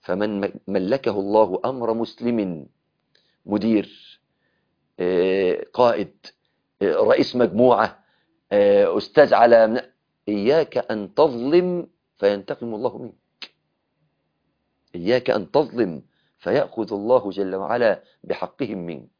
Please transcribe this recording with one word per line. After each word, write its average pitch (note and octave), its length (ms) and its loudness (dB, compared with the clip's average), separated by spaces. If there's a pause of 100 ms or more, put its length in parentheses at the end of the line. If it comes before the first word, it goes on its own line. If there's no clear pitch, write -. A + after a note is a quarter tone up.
فمن G2+ 400 -4
م-، G2+ 120 -4 (160)
ملكه G2+ 420 -2
الله G2+ 540 0
أمر A#2 300 -4
مسلم، A2 720 -4 (800)
مدير، G#2 760 -4 (800)
آه، F#2 720 0
قائد، A#2 540 -2 (560)
آه، F2+ 120 2
رئيس A#2+ 420 2
مجموعة، A2+ 640 2 (540)
آه، G2+ 460 4
أستاذ C3+ 360 4
على A2+ 320 6
من-، A#2+ 140 -2 (480)
إياك A#2+ 600 -2
أن G#2 240 -8
تظلم D#3 760 0 (300)
فينتقم G#2 560 -2
الله A2+ 240 -6
منك، - 520 -20 (1400)
إياك A#2+ 360 -2
أن G#2+ 200 -2
تظلم A2+ 520 -2 (360)
فيأخذ A2+ 540 -4
الله G#2+ 380 0
جل F#2+ 240 -6
وعلا G2+ 480 -2 (220)
بحقهم G2 540 -8
منك. E2 280 -12 (140)